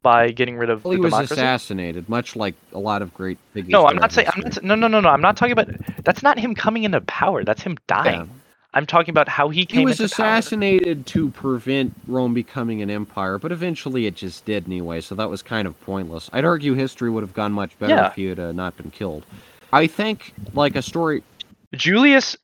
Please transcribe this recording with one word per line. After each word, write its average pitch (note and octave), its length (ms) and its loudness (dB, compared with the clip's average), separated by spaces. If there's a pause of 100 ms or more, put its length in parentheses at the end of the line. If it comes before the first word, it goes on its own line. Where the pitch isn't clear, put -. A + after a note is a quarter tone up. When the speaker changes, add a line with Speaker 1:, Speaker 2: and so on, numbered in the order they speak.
Speaker 1:
By A#2+ 300 6
getting A#2+ 260 -4
rid A#2+ 140 0
of A2 120 -2
Speaker 2:
Well, F3+ 100 -2
he F#3 40 2
Speaker 1:
the F#3 60 2
Speaker 2:
was E3 80 2
Speaker 1:
democracy? B2+ 240 0
Speaker 2:
assassinated, F#2+ 720 -2
much A#2+ 260 -4
like G#2 200 -4 (180)
a F#2 60 -10
lot G2+ 240 -2
of F2+ 100 -10
great F#2 240 -8 (160)
figures G2 180 -8
Speaker 1:
No, F#3+ 140 6
I'm C#3+ 60 8
Speaker 2:
throughout E3+ 100 0
Speaker 1:
not A3+ 100 2
saying, - 220 2
I'm F#3 80 -4
not - 60 -8
Speaker 2:
history. - 160 -8
Speaker 1:
sa-, F3+ 40 -4
no, G3+ 80 4
no, A3+ 120 2
no, A3 120 4
no, F#3 100 6
I'm C#3+ 120 6
not G3 160 4
talking B3 160 2
about, A3+ 160 2 (340)
that's - 200 0
not C#4 160 4
him A3 160 -4
coming A3 280 -2
into F#3+ 180 2
power, - 440 -2
that's G#2 160 0
him F3+ 160 -6 (100)
dying. G#2 340 2
Speaker 2:
Yeah. E2 40 -10 (480)
Speaker 1:
I'm C#3+ 140 2
talking E3+ 240 2
about D#3 180 4
how D3 200 0
he D#3 120 -2
Speaker 2:
He F#3 60 0
Speaker 1:
came B3 180 2
Speaker 2:
was B3+ 160 2
Speaker 1:
into G#3 140 -2
power. A3 100 0
Speaker 2:
assassinated G3 800 2
to D#3 240 0
prevent C3 640 -2 (140)
Rome B2 260 0
becoming A#2 480 -4
an G2+ 80 -4
empire, G2+ 480 -4
but D#3 140 -6
eventually D3+ 560 -4
it F#2+ 80 -4
just - 300 -12
did G#2 200 -4
anyway, E2+ 360 -6
so - 140 -12
that G#2 140 -4
was G2 140 -10
kind A2 240 -4
of E2 140 -10
pointless. F2 520 -8
I'd C3+ 120 0
argue D3 280 0
history B2+ 380 -2
would A2 120 -2
have F#2+ 120 -12
gone G#2 180 -2
much G2+ 240 -6
better E3+ 160 0
Speaker 1:
Yeah. A#2+ 140 4
Speaker 2:
if F#2+ 80 -4
he G2 100 -4
had, F2+ 140 -6
uh, E2+ 140 -6
not F2+ 220 -6
been - 140 -16
killed. D#2+ 340 -8 (480)
I D3 160 4
think, - 460 -4 (220)
like, C#3+ 200 2
a C#3 60 0
story D#3+ 400 -2 (540)
Speaker 1:
Julius B3+ 680 4